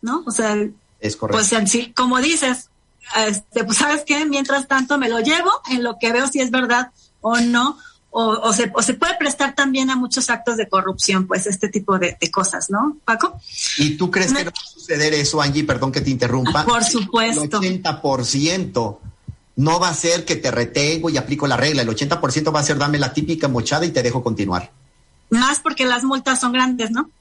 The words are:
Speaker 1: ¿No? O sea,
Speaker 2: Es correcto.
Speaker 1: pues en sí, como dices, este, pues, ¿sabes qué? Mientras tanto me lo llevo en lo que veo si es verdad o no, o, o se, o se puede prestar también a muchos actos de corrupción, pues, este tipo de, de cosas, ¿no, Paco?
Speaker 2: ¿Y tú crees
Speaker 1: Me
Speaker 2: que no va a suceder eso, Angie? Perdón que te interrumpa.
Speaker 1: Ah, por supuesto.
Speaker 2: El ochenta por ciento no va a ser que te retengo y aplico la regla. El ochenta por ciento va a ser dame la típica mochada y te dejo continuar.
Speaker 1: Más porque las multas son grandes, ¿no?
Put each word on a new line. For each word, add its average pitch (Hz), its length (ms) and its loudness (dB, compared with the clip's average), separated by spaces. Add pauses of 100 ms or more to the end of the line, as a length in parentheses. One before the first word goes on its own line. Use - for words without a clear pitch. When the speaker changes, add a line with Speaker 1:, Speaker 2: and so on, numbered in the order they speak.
Speaker 1:
¿No? 262 220 -4
O 247 60 -6
sea, 214 240 0 (460)
Speaker 2:
Es - 160 -4
correcto. 107 220 0
Speaker 1:
pues 214 140 4
en 220 140 2
sí, 240 300 0
como 254 240 2
dices, 277 480 0 (480)
este, 214 480 0
pues, 214 140 0
¿sabes 294 280 2
qué? 302 200 0
Mientras 277 420 0
tanto 277 300 2
me 254 100 0
lo 233 100 0
llevo 330 320 2 (180)
en 247 140 0
lo 233 160 -2
que 233 140 0
veo 254 160 2
si 269 120 -2
es 254 100 2
verdad 247 400 2 (320)
o 233 180 2
no, 240 380 2 (320)
o, 226 120 -2
o 220 300 2
se, 214 200 0
o 240 100 0
se 254 120 0
puede 339 220 0
prestar 277 380 -2
también 269 360 2
a 262 60 0
muchos 247 340 0
actos 233 280 -2
de 214 100 -2
corrupción, 190 580 0
pues, 185 200 -2
este 202 220 -2
tipo 196 300 0
de, 175 220 -2
de 175 100 -2
cosas, - 400 -2
¿no, 254 340 0
Paco? - 360 0 (380)
Speaker 2:
¿Y 147 180 2
tú 180 140 0
crees 185 200 0
Speaker 1:
Me 269 100 2
Speaker 2:
que 190 40 -4
no 170 60 -6
va - 140 -12
a - 60 -20
suceder 151 440 -2
eso, 147 280 0
Angie? 143 220 0
Perdón 135 260 -2
que 135 120 -2
te - 80 0
interrumpa. 123 500 0
Speaker 1:
Ah, 151 60 0
por - 180 2
supuesto. 226 580 0
Speaker 2:
El 240 120 -4
ochenta 185 460 -2
por 131 240 0
ciento 139 760 -2 (560)
no 160 240 4
va 180 80 2
a 165 60 0
ser 170 300 0
que 165 120 -2
te 127 160 -2
retengo 147 580 0
y 147 60 0
aplico 143 320 -2
la 131 80 2
regla. 139 260 2
El 113 60 0
ochenta 143 320 -2
por 135 100 0
ciento 156 220 0
va 151 80 2
a 143 40 0
ser 147 140 0
dame 143 200 0
la 135 140 0
típica 165 360 -2
mochada 139 380 0
y 170 40 -2
te 127 140 0
dejo 120 180 0
continuar. 101 480 -2 (600)
Speaker 1:
Más 262 280 2
porque 285 260 -2
las 247 200 0
multas 262 340 0
son 247 140 -2
grandes, 247 400 0
¿no? 262 180 -4 (100)